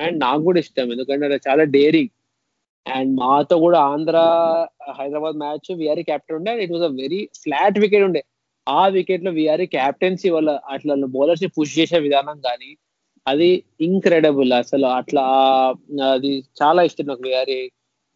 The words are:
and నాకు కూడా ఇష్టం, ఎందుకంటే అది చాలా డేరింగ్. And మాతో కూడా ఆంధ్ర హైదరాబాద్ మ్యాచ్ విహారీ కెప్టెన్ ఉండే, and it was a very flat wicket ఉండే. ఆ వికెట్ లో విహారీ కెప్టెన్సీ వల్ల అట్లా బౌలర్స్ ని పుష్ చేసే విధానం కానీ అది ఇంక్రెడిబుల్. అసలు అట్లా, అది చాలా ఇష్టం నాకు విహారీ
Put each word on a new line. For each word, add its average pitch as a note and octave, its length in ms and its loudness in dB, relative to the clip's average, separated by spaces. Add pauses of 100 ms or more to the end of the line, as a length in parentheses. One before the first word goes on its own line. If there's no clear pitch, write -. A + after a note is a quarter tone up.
and E3+ 140 -4
నాకు C#3 220 0
కూడా F3+ 160 2
ఇష్టం, B2+ 340 -4
ఎందుకంటే C3+ 340 -4
అది C#3 220 -2
చాలా D3 160 4
డేరింగ్. C#3+ 440 2 (880)
And C3+ 220 -2
మాతో C#3+ 380 2
కూడా E3+ 200 4
ఆంధ్ర D3+ 380 0 (720)
హైదరాబాద్ D3+ 460 -8
మ్యాచ్ D3+ 400 -8
విహారీ D#3 260 -2
కెప్టెన్ D#3 360 -6
ఉండే, G3 140 -6
and G3 200 -6
it E3+ 60 -4
was E3+ 120 0
a C3 100 -8
very D#3+ 220 -6
flat F#3+ 600 -2
wicket G3+ 220 4
ఉండే. E3 200 0 (440)
ఆ E3 200 4
వికెట్ F#3 360 -2
లో F#3+ 60 -2
విహారీ D#3 360 0
కెప్టెన్సీ F3 640 -2
వల్ల D#3 380 0
అట్లా C#3 260 -4
బౌలర్స్ C#3 480 0
ని F#3 60 -4
పుష్ D3 300 -4
చేసే E3 200 2
విధానం C#3+ 420 -2
కానీ C3 360 -8 (520)
అది E3+ 340 2 (180)
ఇంక్రెడిబుల్. D#3+ 720 2
అసలు C3 340 0
అట్లా, B2+ 360 -2 (880)
అది C3+ 300 -2 (200)
చాలా E3 200 4
ఇష్టం D#3 240 -2
నాకు B2+ 160 -10
విహారీ C3 480 -4 (460)